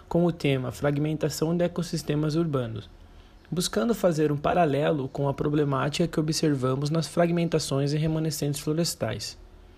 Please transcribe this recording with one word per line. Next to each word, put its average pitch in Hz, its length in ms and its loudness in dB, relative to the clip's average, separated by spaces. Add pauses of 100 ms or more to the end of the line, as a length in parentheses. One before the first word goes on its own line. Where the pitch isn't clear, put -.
com 170 160 2
o 170 80 2
tema 131 400 0
fragmentação 151 840 0
de 175 80 2
ecossistemas 156 720 -2
urbanos, 131 540 -2 (600)
buscando 208 460 0
fazer 156 340 4
um 147 60 2
paralelo 156 720 2
com 143 220 -2
a 139 40 -2
problemática 147 720 0
que 165 140 -2
observamos 143 680 0
nas 160 180 0
fragmentações 165 840 2
e 156 40 0
remanescentes 156 640 -2
florestais. 151 760 -4 (400)